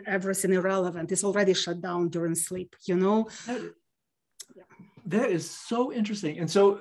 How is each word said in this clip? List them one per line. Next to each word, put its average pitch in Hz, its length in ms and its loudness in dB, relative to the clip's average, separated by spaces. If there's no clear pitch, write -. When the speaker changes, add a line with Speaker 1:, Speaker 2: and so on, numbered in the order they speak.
Speaker 1:
everything 190 460 0
irrelevant. 180 580 0
It's 190 140 -2
already 196 300 4
shut 175 280 -4
down 175 280 0
during 165 260 -2
sleep, 180 400 -6
you 180 80 0
know? 208 320 4
Speaker 2:
That, 247 120 -6
that 214 240 0
is 160 180 -2
so 247 440 -2
interesting. 202 460 -2
And 165 120 -2
so 196 300 6